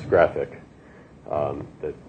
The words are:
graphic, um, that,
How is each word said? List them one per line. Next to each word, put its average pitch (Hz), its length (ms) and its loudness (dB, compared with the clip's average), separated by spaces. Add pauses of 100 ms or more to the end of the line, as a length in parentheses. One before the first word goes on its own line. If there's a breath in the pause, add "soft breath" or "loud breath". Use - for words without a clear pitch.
graphic, 78 520 4 (720 loud breath)
um, 73 360 -2 (140)
that, 76 140 -6 (140)